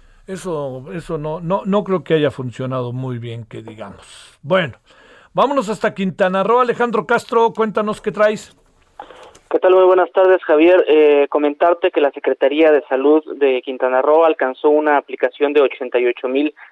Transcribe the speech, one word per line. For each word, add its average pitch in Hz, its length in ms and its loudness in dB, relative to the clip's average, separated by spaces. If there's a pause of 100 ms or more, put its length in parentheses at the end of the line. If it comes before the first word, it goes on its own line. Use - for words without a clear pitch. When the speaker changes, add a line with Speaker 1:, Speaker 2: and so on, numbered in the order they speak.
(280)
Speaker 1:
Eso, 147 640 -10
eso 165 260 -10
no, 156 220 -8
no, 180 260 -4
no 196 180 0
creo 185 200 -4
que - 100 0
haya 151 160 4
funcionado 127 600 -8
muy 127 260 -8
bien, 117 280 -12
que 113 180 -18
digamos. 104 800 -20
Bueno, 156 360 -2 (560)
vámonos 233 360 0
hasta 220 260 -4
Quintana 190 480 -2
Roo. 226 160 2
Alejandro 240 480 -2
Castro, 233 460 0
cuéntanos 214 460 -4
qué 208 120 -6
traes. 214 440 -2 (960)
Speaker 2:
¿Qué 165 60 0
tal? 185 160 4
Muy 185 120 6
buenas 185 260 2
tardes, 185 320 4
Javier. 165 440 4
Eh, 147 400 4
comentarte 170 640 0
que 165 120 -2
la 139 100 0
Secretaría 143 600 0
de 143 160 2
Salud 147 360 2 (160)
de 131 240 0
Quintana 127 360 -2
Roo 151 240 2
alcanzó 151 460 0
una 151 260 2
aplicación 139 580 -4
de 147 80 4
ochenta 127 360 -2
y 123 80 0
ocho 123 220 -2
mil 143 260 -2 (180)